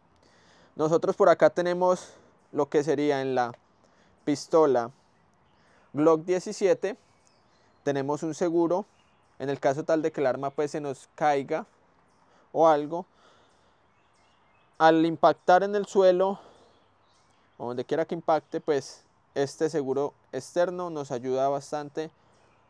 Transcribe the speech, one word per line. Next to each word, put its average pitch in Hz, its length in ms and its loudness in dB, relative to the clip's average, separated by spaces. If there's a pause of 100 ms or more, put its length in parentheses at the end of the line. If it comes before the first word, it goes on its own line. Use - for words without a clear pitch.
(760)
Nosotros 156 400 0
por 190 120 6
acá 160 220 6
tenemos 180 600 -2 (400)
lo 143 160 -2
que 151 160 0
sería 143 360 0
en 135 140 -4
la 120 180 -2 (720)
pistola 139 680 2 (1000)
Glock 160 280 4
diecisiete, 185 760 -2 (840)
tenemos 139 400 -4
un 160 100 -6
seguro 170 540 -2 (540)
en 139 80 -6
el 139 100 -4
caso 143 240 -2
tal 160 200 0
de 160 100 -2
que - 80 -6
el 135 80 2
arma, 135 220 -4
pues, 147 200 -4
se 160 100 -8
nos 143 360 -10
caiga 151 500 -2 (880)
o 160 160 4
algo. 156 380 0 (1700)
Al 160 260 6
impactar 170 600 2
en 202 100 -4
el 202 120 -4
suelo, 190 520 2 (1160)
o 127 100 -12
donde 123 180 -8
quiera 156 200 -2
que 180 100 -10
impacte, 160 460 -2
pues, - 420 -4 (320)
este 143 360 -2
seguro 139 440 -4 (160)
externo 175 600 -4
nos 147 200 -10
ayuda 131 380 -2
bastante 147 600 -8 (600)